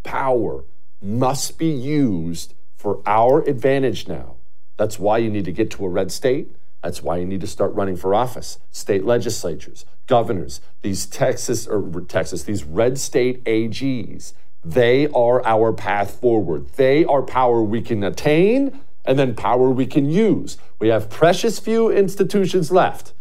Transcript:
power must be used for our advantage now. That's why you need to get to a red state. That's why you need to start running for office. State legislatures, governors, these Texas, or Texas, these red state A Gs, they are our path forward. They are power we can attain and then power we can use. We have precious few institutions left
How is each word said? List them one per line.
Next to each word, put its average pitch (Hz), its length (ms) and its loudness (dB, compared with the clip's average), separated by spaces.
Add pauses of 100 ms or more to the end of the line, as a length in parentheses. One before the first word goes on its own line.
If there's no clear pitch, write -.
power 120 600 -2 (360)
must 127 600 -2
be 160 100 0
used 117 840 0 (200)
for 98 300 -2
our 120 380 4
advantage 135 640 0
now. - 280 -6 (420)
That's 127 200 -2
why - 220 2
you 113 100 0
need 101 160 -2
to 90 60 -4
get 107 200 0
to 98 140 -4
a 90 40 -2
red 95 220 -2
state. - 440 -2 (280)
That's - 180 -4
why 85 160 -2
you 90 80 -2
need 95 160 -4
to - 60 -6
start 95 260 -2
running 98 240 -2
for 95 160 0
office. - 460 -2 (120)
State 98 320 -2
legislatures, 113 840 -2 (200)
governors, 110 560 0 (220)
these 95 240 -2
Texas, - 580 -2
or 87 360 -2
Texas, - 420 -2
these 104 200 -2
red 117 360 0
state 127 480 0
A 113 200 2
Gs, 107 680 -4 (300)
they 135 460 4
are 123 360 2
our 113 260 4
path 101 480 -2
forward. 90 580 0
They 135 280 4
are 139 160 2
power 117 400 2
we 107 200 0
can 101 220 -2
attain 202 800 2 (240)
and 135 140 2
then 127 160 2
power 123 340 2
we 127 160 2
can 143 240 0
use. 175 480 2 (220)
We 107 80 2
have 110 240 2
precious 190 480 2
few 226 320 2
institutions 185 800 2
left - 500 2